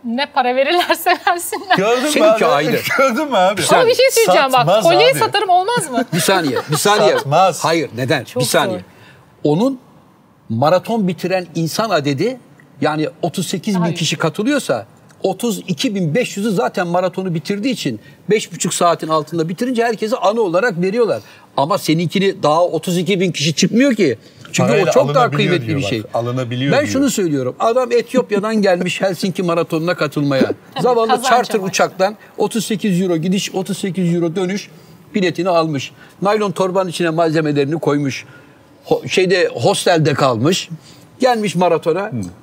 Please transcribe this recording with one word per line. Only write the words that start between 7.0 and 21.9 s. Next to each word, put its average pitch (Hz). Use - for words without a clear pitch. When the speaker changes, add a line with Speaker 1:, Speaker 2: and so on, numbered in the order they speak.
Speaker 2:
Satmaz. 156
Speaker 3:
Hayır, 151
neden? 131
Speaker 1:
Çok 247
Speaker 3:
Bir 240
saniye. 196
Speaker 1:
zor. -
Speaker 3:
Onun 214
maraton 180
bitiren 180
insan 170
adedi, 156
yani 151
otuz 170
sekiz 196
bin 180
Speaker 1:
Hayır. 170
Speaker 3:
kişi 160
katılıyorsa 165
otuz 196
iki 202
bin 170
beş 233
yüzü 208
zaten 202
maratonu 180
bitirdiği 202
için 117
beş 214
buçuk 170
saatin 170
altında 160
bitirince 233
herkese 226
anı 220
olarak 185
veriyorlar. 190
Ama 160
seninkini 175